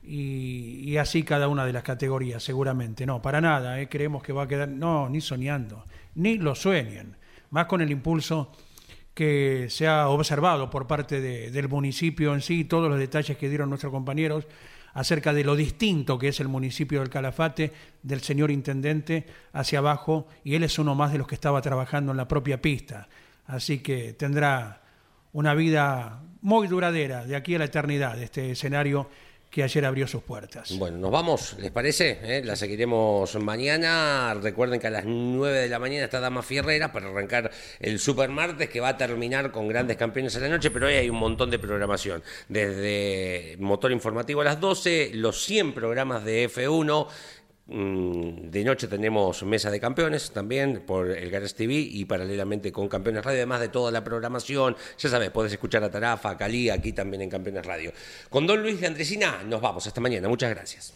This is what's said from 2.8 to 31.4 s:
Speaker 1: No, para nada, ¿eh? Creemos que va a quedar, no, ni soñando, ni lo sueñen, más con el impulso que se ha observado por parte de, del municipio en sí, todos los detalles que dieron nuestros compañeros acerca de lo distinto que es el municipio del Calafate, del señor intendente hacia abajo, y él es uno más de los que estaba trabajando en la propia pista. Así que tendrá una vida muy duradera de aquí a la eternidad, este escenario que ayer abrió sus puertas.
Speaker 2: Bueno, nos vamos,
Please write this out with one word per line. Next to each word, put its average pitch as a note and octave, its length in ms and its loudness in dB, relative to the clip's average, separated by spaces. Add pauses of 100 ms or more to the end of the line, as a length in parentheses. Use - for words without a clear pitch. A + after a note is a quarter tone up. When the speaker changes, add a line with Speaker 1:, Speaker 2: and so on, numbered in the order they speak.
Speaker 1:
No, B2+ 160 -2
para C#3+ 200 2
nada, C3+ 380 2
¿eh? C#3 80 -6
Creemos D3 360 -4
que C#3 100 -6
va C#3 100 -2
a C3+ 40 -4
quedar, C#3+ 200 0
no, C#3+ 420 0
ni D3+ 120 0
soñando, B2+ 640 -4 (300)
ni G#3+ 220 2
lo D#3 180 2
sueñen, A#2+ 600 0 (340)
más D#3+ 160 2
con F3 160 2
el D3+ 100 2
impulso D#3 600 0 (640)
que C#3 560 2
se D#3 180 0
ha D3+ 220 6
observado D3 600 4
por C3 160 -4
parte C#3+ 340 -2
de, A#2+ 300 -6
del C3+ 180 -2
municipio C#3+ 680 2
en C#3 60 0
sí, E3+ 240 0
todos E3 220 4
los C#3+ 120 2
detalles C#3+ 360 0
que C#3 140 -2
dieron C#3+ 200 -2
nuestros C#3 220 -4
compañeros D3 540 -2 (480)
acerca D3 400 2
de D3 100 4
lo C#3+ 120 4
distinto D3 640 2
que C3+ 80 0
es C#3+ 120 -2
el C3+ 80 -2
municipio C3+ 520 -2
del C3 100 -2
Calafate, D3+ 600 0 (320)
del C3+ 180 -4
señor D3 300 2
intendente D3 760 0 (280)
hacia C#3 260 0
abajo, D3 480 2 (160)
y C#3+ 100 -2
él E3 100 4
es D#3 140 0
uno D3+ 160 4
más C#3+ 180 4
de D3 60 2
los C3 100 0
que - 80 -6
estaba C#3+ 260 2
trabajando C3+ 500 0
en C3 60 0
la B2+ 100 -2
propia C#3 340 0
pista. B2 460 -2 (400)
Así C3 320 -4
que B2 340 -4
tendrá C#3 680 0 (500)
una D3 220 2
vida C#3+ 680 2 (200)
muy G#3 260 4
duradera E3 580 0
de C3+ 100 -4
aquí C#3+ 200 -2
a E3 40 2
la D#3 60 2
eternidad, C#3+ 560 0
este C3 300 -4
escenario C#3 580 0 (400)
que C#3+ 140 0
ayer C#3+ 220 2
abrió C3+ 220 0
sus - 160 -6
puertas. G#2 540 -10
Speaker 2:
Bueno, F2 200 -2
nos F#2+ 120 0
vamos, D#3 500 2